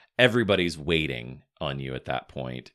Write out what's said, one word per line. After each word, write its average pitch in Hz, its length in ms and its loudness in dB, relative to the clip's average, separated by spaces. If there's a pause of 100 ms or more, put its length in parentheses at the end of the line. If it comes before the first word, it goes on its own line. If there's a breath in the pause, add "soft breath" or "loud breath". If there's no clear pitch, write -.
(180 soft breath)
everybody's 101 580 4
waiting 71 640 -2 (200)
on 71 180 -4
you 65 160 -6
at 64 100 -10
that 65 220 -6
point, 64 480 -10